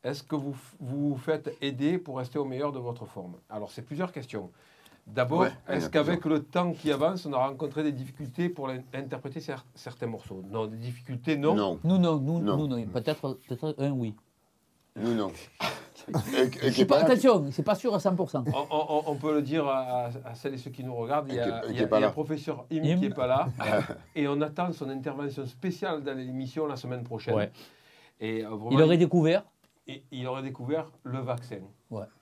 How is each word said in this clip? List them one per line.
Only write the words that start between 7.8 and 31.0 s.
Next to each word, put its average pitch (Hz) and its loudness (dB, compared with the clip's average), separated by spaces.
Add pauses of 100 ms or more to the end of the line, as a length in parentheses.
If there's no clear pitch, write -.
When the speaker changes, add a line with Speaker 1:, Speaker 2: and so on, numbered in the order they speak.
Speaker 1:
des 151 2
difficultés 131 -4
pour 147 -4
l'in-, 127 -6 (120)
interpréter 135 -8
cer-, 139 -8 (100)
certains - -10
morceaux ? 98 -8
Non, 110 -2
des 107 -8
difficultés, 123 -4
non ? 147 4
Speaker 2:
Non. 202 2
Speaker 3:
Nous, 180 6
non, 170 6
nous, 151 0
Speaker 2:
Non. 202 2
Speaker 3:
nous, 151 0
non. 120 -2
Peut-être, 151 -2 (100)
peut-être 151 -4
un, 139 2
oui. 120 -2 (800)
Speaker 2:
Nous, 117 0
non. 101 0 (280)
Speaker 3:
<laughs> - -2 (640)
Speaker 2:
Et, 131 6
et 127 4 (180)
Speaker 3:
Je - 4
suis - 4
pas, 277 6
Speaker 2:
pas - 6
Speaker 3:
attention, 220 6
c'est - -4
pas 208 4
sûr 220 0
à 202 2
cent 180 2
pour 170 -2
cent. 131 -2 (100)
Speaker 1:
On, 139 0
on, 151 0
on, 151 2
on 147 0
peut 151 0
le 147 4
dire 143 0
à, 127 0
à, - -4 (180)
à 120 -12
celles 139 -6
et 131 -10
ceux 127 -10
qui 127 -10
nous 127 -6
regardent, 120 0
il 135 -4
y 120 0
a, - 2
Speaker 2:
Et 104 0
qui - -
est, 113 -6
et - -
Speaker 1:
il 107 -4
y - -
a, 120 -2
Speaker 2:
qui 123 4
est 107 4
pas 107 6
Speaker 1:
il 107 6
y - 6
a - 6
Speaker 2:
là. 104 4
Speaker 1:
professeur 147 -4
Im 160 -2
Speaker 3:
Im. 165 4
Speaker 1:
qui 196 2
est - 0
pas 127 0
là, 135 4 (100)
Speaker 2:
<laughs> - -2
Speaker 1:
et 143 2
on 143 2
attend 151 -2
son 147 -6
intervention 139 -6
spéciale 175 -4
dans 135 -4
l'émission 131 -4
la 139 -4
semaine 123 -6
prochaine. 117 -4
Speaker 3:
Ouais. 104 2 (680)
Speaker 1:
Et, 110 -2
euh, 107 -8
vraiment, 110 -4
Speaker 3:
Il 135 6
aurait 165 8
découvert. 170 6 (460)
Speaker 1:
et 135 -12
il 127 -6
aurait 131 -4
découvert 135 -4 (160)